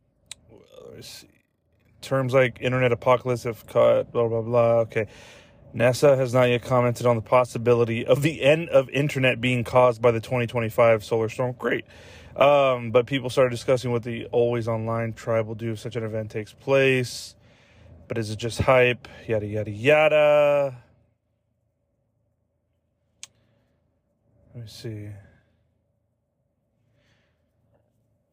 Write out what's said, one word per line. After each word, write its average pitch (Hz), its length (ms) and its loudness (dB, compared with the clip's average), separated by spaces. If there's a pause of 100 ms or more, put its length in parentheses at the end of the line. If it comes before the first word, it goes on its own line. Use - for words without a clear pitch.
(500)
let - 460 -20
me - 60 -20
see. - 260 -20 (720)
Terms 131 340 -2
like 131 260 2
internet 127 300 0
apocalypse 123 540 0
have 117 240 -10
caught, 117 420 2
blah, 120 160 -2
blah, 113 160 -4
blah. 117 380 2
Okay. 110 260 -4 (680)
nasa 127 420 4
has 127 180 -2
not 127 140 4
yet 120 140 0
commented 123 440 0
on 120 80 4
the 110 80 -4
possibility 120 840 0
of 135 180 2
the 135 200 -2
end 156 280 2
of 135 200 2
internet 131 500 -2
being 123 220 -2
caused 123 400 2
by 123 80 4
the 113 100 0
twenty 123 260 -4
twenty-five 113 580 0
solar 113 240 -2
storm. 127 300 -6
Great. 120 260 -4 (520)
Um, 131 560 2
but 120 140 4
people 127 240 -6
started 127 200 2
discussing 123 400 -2
what 117 140 -2
the 117 220 -10
always 120 420 -2
online 113 440 -4
tribe 113 360 -4
will 113 80 -12
do 113 160 -8
if 107 80 -12
such 117 160 -12
an 113 80 -6
event 110 260 -8
takes 107 220 -12
place. 135 840 0 (720)
But - 100 -8
is 110 140 -6
it 107 80 -10
just 113 220 -6
hype? 123 480 2 (180)
Yada, 107 180 -4
yada, 104 280 -6
yada. 147 1040 2 (3750)
Let 120 80 -16
me 107 60 -18
see. 107 400 -14 (3250)